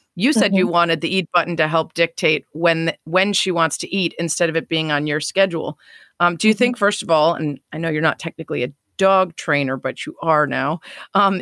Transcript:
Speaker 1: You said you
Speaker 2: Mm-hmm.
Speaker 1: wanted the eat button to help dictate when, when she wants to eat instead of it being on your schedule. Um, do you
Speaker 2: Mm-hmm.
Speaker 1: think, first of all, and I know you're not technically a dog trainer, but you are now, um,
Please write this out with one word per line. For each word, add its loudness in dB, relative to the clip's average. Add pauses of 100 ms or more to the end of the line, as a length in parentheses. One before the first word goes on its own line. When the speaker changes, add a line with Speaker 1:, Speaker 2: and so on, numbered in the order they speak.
(160)
Speaker 1:
You 0
said 2
you 4
Speaker 2:
Mm-hmm. -2
Speaker 1:
wanted 2
the -2
eat -2
button 0
to 2
help 0
dictate 0
when, 0 (120)
when 0
she -2
wants 0
to -10
eat -2
instead -2
of -2
it -4
being -2
on 0
your -2
schedule. -2 (400)
Um, 2
do 2
you 6
Speaker 2:
Mm-hmm. -2
Speaker 1:
think, 2
first 0
of -8
all, 4
and -4 (140)
I -6
know -2
you're -2
not 0
technically -6
a -6 (260)
dog 2
trainer, -2
but -8
you -12
are 2
now, -2 (360)
um, 2